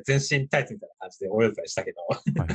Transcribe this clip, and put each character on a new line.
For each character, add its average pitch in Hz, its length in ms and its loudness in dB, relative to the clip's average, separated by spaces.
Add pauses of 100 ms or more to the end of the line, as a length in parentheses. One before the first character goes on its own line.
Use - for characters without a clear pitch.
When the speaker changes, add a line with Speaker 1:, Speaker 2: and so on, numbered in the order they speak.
Speaker 1:
全 139 140 4
身 139 280 0
タ 147 120 2
イ 123 60 2
ツ 110 100 -12
み - 40 -12
た - 60 -18
い - 40 -18
な - 100 -20
感 95 100 -14
じ - 100 -20
で 98 60 -6
泳 107 220 4
い - 20 -2
で 104 60 -4
た - 80 -6
り - 60 -10
し - 40 -10
た 95 100 -4
け 92 100 -8
ど。 - 80 -14 (380)
Speaker 2:
は 85 60 0
い、 - 100 -2